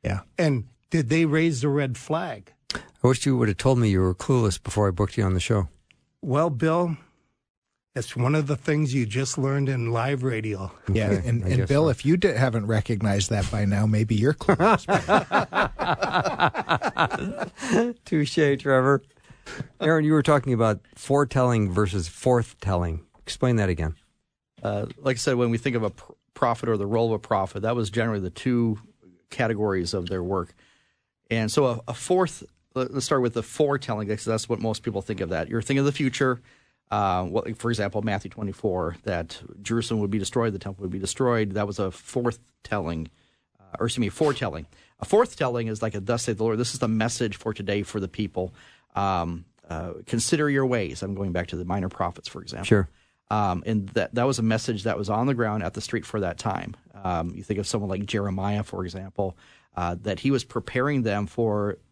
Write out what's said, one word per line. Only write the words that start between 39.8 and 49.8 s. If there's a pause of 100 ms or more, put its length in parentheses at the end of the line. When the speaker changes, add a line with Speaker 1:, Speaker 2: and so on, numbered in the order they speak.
Speaker 4:
would
be
destroyed,
the
temple
would
be
destroyed.
That
was
a
foretelling, (500)
uh,
or
excuse
me,
foretelling. (340)
A
foretelling
is
like
a
"Thus
saith
the
Lord."
This
is
the
message
for
today
for
the
people. (420)
Um, (260)
uh, (120)